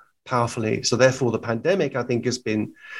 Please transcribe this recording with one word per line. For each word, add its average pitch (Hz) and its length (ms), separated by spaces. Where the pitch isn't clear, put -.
powerfully. 117 580
So - 140
therefore, 127 340
the 107 80
pandemic, 139 580
I 120 60
think, 120 220
has 123 140
been 107 340